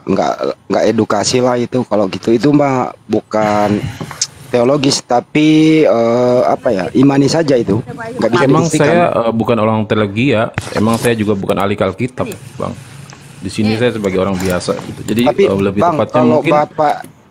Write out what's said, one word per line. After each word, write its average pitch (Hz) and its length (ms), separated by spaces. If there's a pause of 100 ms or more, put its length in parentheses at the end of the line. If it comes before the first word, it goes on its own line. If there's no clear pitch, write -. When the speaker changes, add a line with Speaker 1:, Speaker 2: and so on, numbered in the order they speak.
Speaker 1:
nggak, 92 280 (360)
nggak 98 180
edukasi 107 540
lah 123 160
itu 123 300
kalau 104 200
gitu. 95 280
Itu 139 180
mah 139 400 (140)
bukan 104 720 (680)
teologis, 131 540
tapi, 151 460 (340)
eh, 120 640
apa 123 240
ya, 95 240
imani 139 380
saja 156 260
itu. 113 300
Nggak - 440
bisa 120 140
Speaker 2:
Emang 151 220
Speaker 1:
dibuktikan. 156 180
Speaker 2:
saya, 165 240
eh, 113 240
bukan 113 240
orang 110 300
teologi 107 480
ya. 113 160 (240)
Emang 113 240
saya 120 160
juga 107 180
bukan 98 240
ahli 101 220
Alkitab, 98 480 (320)
Bang. 95 160 (640)
Di 92 100
sini 110 300
saya 120 160
sebagai 98 240
orang 95 160
biasa 92 480
gitu. - 240
Jadi, 110 180
Speaker 1:
Tapi, 147 220
Speaker 2:
eh, 98 160
lebih 98 180
Speaker 1:
Bang, 165 160
Speaker 2:
tepatnya 110 160
Speaker 1:
kalau - 240
Speaker 2:
mungkin 151 160
Speaker 1:
Bapak, 147 420 (360)